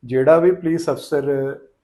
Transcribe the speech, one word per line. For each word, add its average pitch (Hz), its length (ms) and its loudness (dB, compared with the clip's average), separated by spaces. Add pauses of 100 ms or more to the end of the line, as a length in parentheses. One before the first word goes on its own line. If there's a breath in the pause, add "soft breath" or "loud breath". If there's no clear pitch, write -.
ਜਿਹੜਾ 131 340 4
ਵੀ 175 120 4
ਪੁਲਿਸ 165 400 -2
ਅਫਸਰ 139 640 -4 (280)